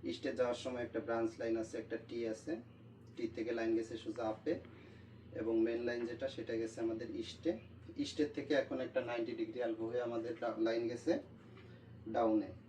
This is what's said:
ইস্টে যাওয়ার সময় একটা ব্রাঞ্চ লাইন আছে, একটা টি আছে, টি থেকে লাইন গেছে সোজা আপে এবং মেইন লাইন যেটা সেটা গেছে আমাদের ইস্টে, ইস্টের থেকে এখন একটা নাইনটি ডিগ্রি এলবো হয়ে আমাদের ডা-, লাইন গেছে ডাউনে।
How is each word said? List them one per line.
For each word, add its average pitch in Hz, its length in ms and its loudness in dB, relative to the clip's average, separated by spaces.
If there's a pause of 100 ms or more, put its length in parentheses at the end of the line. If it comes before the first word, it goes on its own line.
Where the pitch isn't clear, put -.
ইস্টে 135 200 0 (100)
যাওয়ার 120 240 4
সময় 123 240 -2
একটা 117 200 -2
ব্রাঞ্চ 113 240 2 (100)
লাইন 113 220 2
আছে, 110 200 -6
একটা - 140 -4 (120)
টি 120 100 -4 (140)
আছে, 147 200 -4 (640)
টি 359 80 -4 (120)
থেকে 339 240 -2
লাইন - 180 4
গেছে 113 160 0 (100)
সোজা - 200 -2 (100)
আপে - 200 0 (880)
এবং 113 140 2 (120)
মেইন 117 220 2
লাইন 120 220 0
যেটা 127 260 -2
সেটা 117 260 -2
গেছে 110 240 -2
আমাদের 113 240 0 (140)
ইস্টে, - 280 -2 (520)
ইস্টের 147 320 2
থেকে 147 260 0
এখন 135 240 0
একটা - 140 2 (100)
নাইনটি - 320 0
ডিগ্রি - 260 -2
এলবো 113 220 0
হয়ে 123 180 2
আমাদের 117 340 -2
ডা-, 113 260 0
লাইন 117 240 4
গেছে - 220 2 (1040)
ডাউনে। 110 340 6 (200)